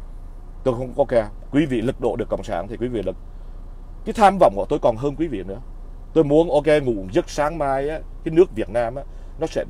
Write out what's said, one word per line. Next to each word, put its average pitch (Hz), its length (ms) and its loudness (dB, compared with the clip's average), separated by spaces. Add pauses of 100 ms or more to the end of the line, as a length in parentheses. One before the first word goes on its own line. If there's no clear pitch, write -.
(640)
tôi 127 100 2
không 123 220 -6
có 139 80 4
care. 113 240 2 (240)
Quý 151 140 4
vị 127 140 0
lật 117 200 -2
đổ 117 160 2
được 107 120 -4
cộng 98 160 -2
sản 95 240 -4
thì 110 80 -8
quý 117 120 -4
vị 113 140 -2
lật. 92 140 -4 (880)
Cái 226 80 -4
tham 196 280 6
vọng 131 160 8
của 98 120 0
tôi 147 100 2
còn 123 180 2
hơn 135 220 -2
quý 160 80 0
vị 104 160 -4
nữa. 95 180 -8 (520)
Tôi 160 120 6
muốn 151 260 4
ok, 143 160 4 (160)
ngủ 110 300 -2
giấc 165 180 2
sáng 151 280 -2
mai 139 300 0
á, 156 120 -6 (240)
cái 165 100 -4
nước 180 200 6
Việt 107 160 -2
Nam 117 240 0
á, 139 80 -8 (360)
nó 151 80 -4
sẽ, - 240 -2